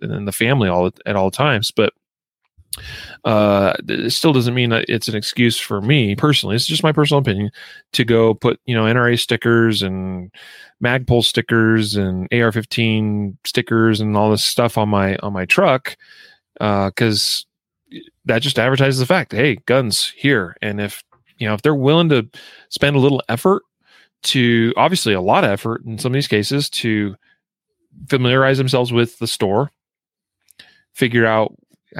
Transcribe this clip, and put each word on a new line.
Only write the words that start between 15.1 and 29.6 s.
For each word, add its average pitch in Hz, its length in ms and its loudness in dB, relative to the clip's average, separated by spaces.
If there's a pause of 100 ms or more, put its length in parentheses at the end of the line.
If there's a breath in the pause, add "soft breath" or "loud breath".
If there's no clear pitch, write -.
on 101 160 -8
my 92 120 -6
truck, 143 520 0 (640 loud breath)
uh, 101 300 0
'cause - 560 -2 (800)
that - 180 0
just 135 160 -2
advertises 131 400 2
the 127 80 -2
fact, 180 260 0
"Hey, 120 220 0 (100)
guns 123 500 0
here." 107 460 -2
And 104 180 -6
if, 101 240 -8 (360)
you 110 80 -4
know, 107 80 0
if 104 80 -6
they're 151 100 2
willing 151 360 2
to 123 180 0 (420 loud breath)
spend 143 260 -2
a 135 40 4
little 135 280 2
effort 190 360 0 (600 soft breath)
to, 117 540 2
obviously 139 360 2
a 92 80 0
lot 123 220 2
of 123 60 2
effort 113 360 -4
in 110 120 -10
some 123 140 -4
of - 20 -2
these 139 140 -2
cases, 123 420 -2
to 104 460 -2 (920)
familiarize 131 500 2
themselves 127 320 0
with 117 280 0
the 117 80 -4
store, 110 440 0 (1200 soft breath)